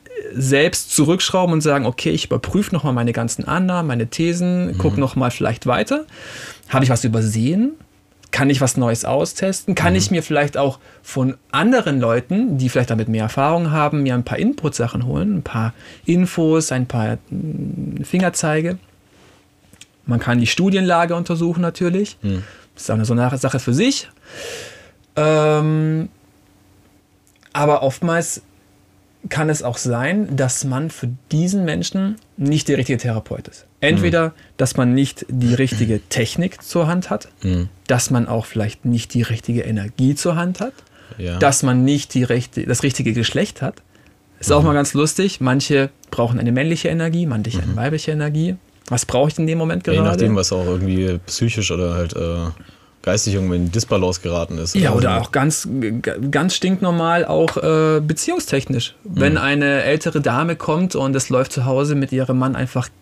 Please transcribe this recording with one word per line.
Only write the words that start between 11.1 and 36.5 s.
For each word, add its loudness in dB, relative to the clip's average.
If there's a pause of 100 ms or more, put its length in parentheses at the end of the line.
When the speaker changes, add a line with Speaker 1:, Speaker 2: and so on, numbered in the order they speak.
Speaker 1:
anderen 2
Leuten, 0
die 2
vielleicht 0
damit 0
mehr 0
Erfahrung 0
haben, 2
mir 0
ein 0
paar -6
Input-Sachen -2
holen, -2
ein -4
paar -4 (320)
Infos, 2
ein 0
paar, -2 (100)
mm, -6
Fingerzeige?“ 0 (1300)
Man 0
kann 0
die 2
Studienlage 2
untersuchen -2
natürlich. -2
Speaker 2:
Mhm. -2 (320)
Speaker 1:
Das -16
ist -6
auch 0
eine 2
so 0
eine 2
Sache -2
für 0
sich. 0 (1080)
Ähm, 2 (1400)
aber 4
oftmals 0 (840)
kann 0
es -2
auch -2
sein, -2
dass 0
man -2
für -8 (220)
diesen 2
Menschen -2 (200)
nicht 0
der 2
richtige 0
Therapeut -4
ist. -20 (140)
Entweder, 2
Speaker 2:
Mhm. -6 (240)
Speaker 1:
dass 0
man 4
nicht 0
die 2
richtige 0
<clears throat> -16
Technik -2